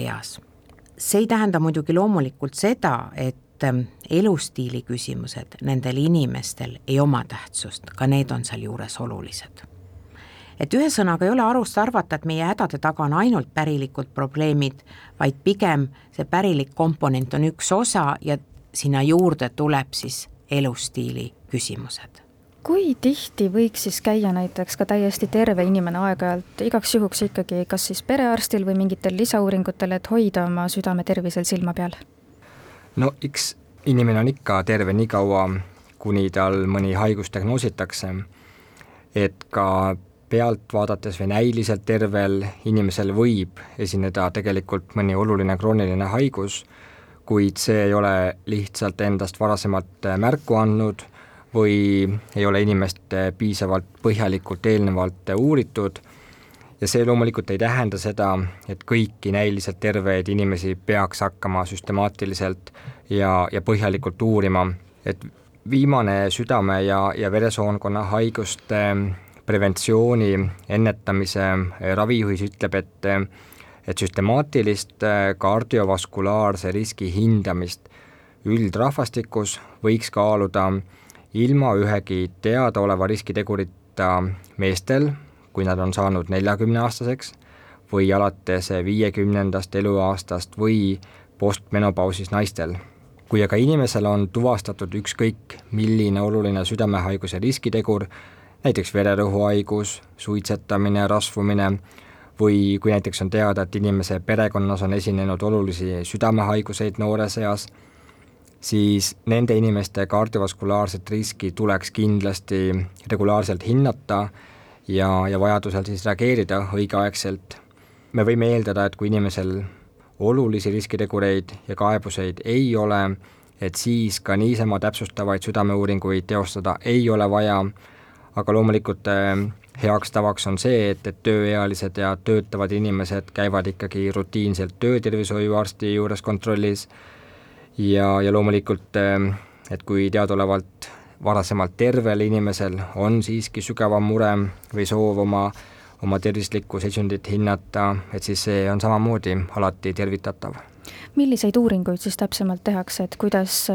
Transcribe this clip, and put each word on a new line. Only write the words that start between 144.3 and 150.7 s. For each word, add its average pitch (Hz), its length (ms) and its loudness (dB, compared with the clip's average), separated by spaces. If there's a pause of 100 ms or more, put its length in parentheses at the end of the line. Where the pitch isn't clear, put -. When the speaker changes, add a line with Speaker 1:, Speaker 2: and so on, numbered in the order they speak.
Speaker 3:
või 104 160 -2
soov 107 380 2
oma, 101 160 2 (600)
oma 98 160 2
tervislikku 101 640 -4
seisundit 101 500 -4
hinnata, 101 600 0 (260)
et 95 80 -10
siis 98 240 -4
see 98 240 2
on 101 80 0
samamoodi 110 560 0 (240)
alati 95 320 0
tervitatav. 98 640 -6 (640)